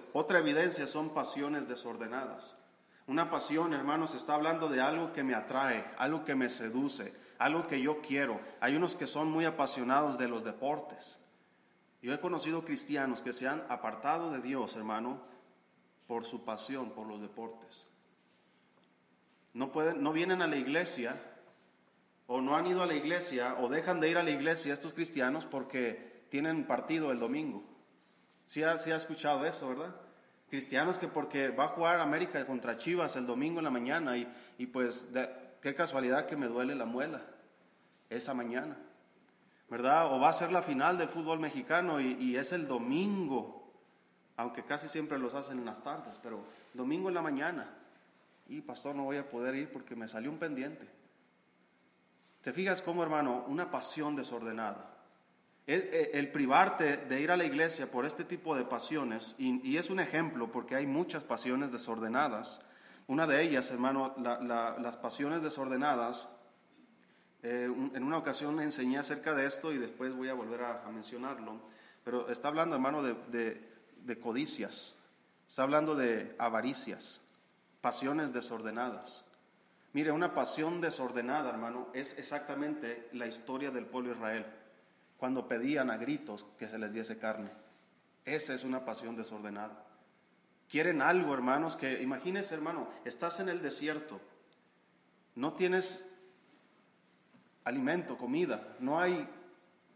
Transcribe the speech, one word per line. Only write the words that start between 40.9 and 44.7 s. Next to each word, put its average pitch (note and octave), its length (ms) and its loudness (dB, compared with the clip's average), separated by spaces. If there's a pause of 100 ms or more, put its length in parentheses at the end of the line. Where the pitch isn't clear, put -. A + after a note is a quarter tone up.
del E3 100 0
fútbol E3 300 0
mexicano D#3 600 2
y, C3 200 2
y B2+ 160 2
es C3+ 160 0
el E3+ 160 -2
domingo, C3+ 1080 0 (640)
aunque A#2 260 -4
casi D3 240 -4